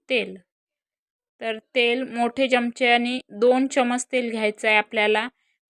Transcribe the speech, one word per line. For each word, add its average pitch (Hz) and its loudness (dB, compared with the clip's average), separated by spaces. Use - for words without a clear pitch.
तेल. 196 -4
तर 220 -6
तेल 240 2
मोठे 240 -2
चमच्याने 240 0
दोन 254 4
चमच 247 -2
तेल 247 -2
घ्यायचं 220 -2
आहे 214 4
आपल्याला. 214 0